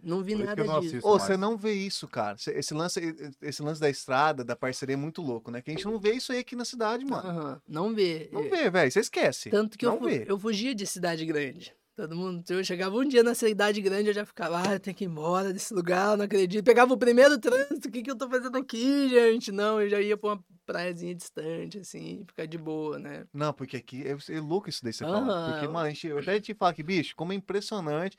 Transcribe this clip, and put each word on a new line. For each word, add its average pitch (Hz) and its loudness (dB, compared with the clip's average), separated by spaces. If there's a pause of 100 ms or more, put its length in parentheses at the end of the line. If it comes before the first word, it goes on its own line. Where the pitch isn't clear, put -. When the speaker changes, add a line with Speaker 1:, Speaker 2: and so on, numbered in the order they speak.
Speaker 1:
não 175 -2
vi 196 -4
Speaker 2:
Por 208 -2
isso - -
que 196 -2
Speaker 1:
nada 208 -4
Speaker 2:
eu 214 0
não 156 2
Speaker 1:
disso. 160 -2
Speaker 2:
assisto 123 -2
Speaker 3:
Ô, 214 8
Speaker 2:
mais. 196 6
Speaker 3:
você 196 2
não 220 0
vê 214 -2
isso, 196 -4
cara. 104 -4
Cê, - -8
esse 147 -4
lance, 170 -2 (400)
esse 147 -8
lance 151 -4
da 151 4
estrada, 135 2
da 120 -4
parceria 131 -4
é 139 -2
muito 156 -6
louco, 120 -6
né? 120 -10
Que - -10
a 156 -6
gente 180 -6
não 220 -2
vê 208 2
isso 254 -4
aí 247 -2
aqui 247 -10
na 240 -6
cidade, 233 -2
mano. 190 -4
Speaker 1:
Aham, 156 -6
não 185 -2
vê. 170 0
Speaker 3:
Não 143 -2
Speaker 1:
É. 147 -4
Speaker 3:
vê, 330 2
velho. 165 4
Você 196 2
esquece. 220 0
Speaker 1:
Tanto 214 0
que 240 0
Speaker 3:
Não 233 4
Speaker 1:
eu - 0
fu-, 247 -4
Speaker 3:
vê. 143 0
Speaker 1:
eu 202 0
fugia 220 -2
de 202 -6
cidade 170 -4
grande. 151 -4 (220)
Todo 165 -8
mundo, 180 -6
eu 185 0
chegava 190 -2
um 262 2
dia 254 8
na 233 4
cidade 208 2
grande, 196 2
eu 208 4
já 208 -4
ficava, 170 -4
"Ah, 208 2
eu 196 0
tenho 196 -8
que 202 -6
ir - -4
embora 175 0
desse 196 -8
lugar, 185 2
não 208 0
acredito." 196 2
Pegava 247 8
o 254 4
primeiro 247 8
trânsito, 269 0
"O 226 -6
que 240 -4
que 262 -6
eu 262 -4
tô 254 -6
fazendo 254 -2
aqui, 262 2
gente?" 233 6
Não, 214 2
eu 202 2
já 202 2
ia 208 2
pra 208 -2
uma 196 -4 (220)
praiazinha 175 -4
distante, 165 -8
assim, 175 -12
ficar 160 -10
de 160 -10
boa, 156 -6
né? 143 -12
Speaker 3:
Não, 147 -2
porque 131 -10
aqui 127 -12
é, 143 -6 (180)
é 156 -6
louco 170 -4
isso - -10
daí 113 -4
você 123 -8
fala. 185 0
Speaker 1:
Aham. 180 -2
Speaker 3:
Porque, 151 -4
mano, 165 -2
a - 0
gente, 151 -8
eu 147 -4
até 185 -2
te 214 -10
falo 180 2
que, 156 -10
bicho, 160 -2
como 170 -6
é 202 -4
impressionante. 185 -4